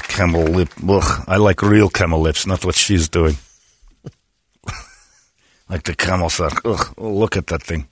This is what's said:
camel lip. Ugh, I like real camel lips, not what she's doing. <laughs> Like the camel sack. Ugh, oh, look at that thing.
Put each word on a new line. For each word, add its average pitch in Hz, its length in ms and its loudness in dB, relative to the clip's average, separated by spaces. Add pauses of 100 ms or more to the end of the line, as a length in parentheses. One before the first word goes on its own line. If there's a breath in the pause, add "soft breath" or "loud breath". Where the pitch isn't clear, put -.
camel 85 340 0
lip. 85 280 0 (180)
Ugh, 92 400 2
I 92 80 2
like 101 260 4
real 104 260 6
camel 82 320 0
lips, 80 260 0
not 95 180 -4
what 87 100 0
she's 82 340 2
doing. 80 280 2 (680)
<laughs> - 60 -16 (1600 loud breath)
Like 90 160 -6
the 82 100 -4
camel 92 340 -2
sack. 78 380 -2
Ugh, - 320 -4
oh, 110 120 -8
look 101 280 0
at 82 80 -6
that 82 160 -6
thing. 80 300 -6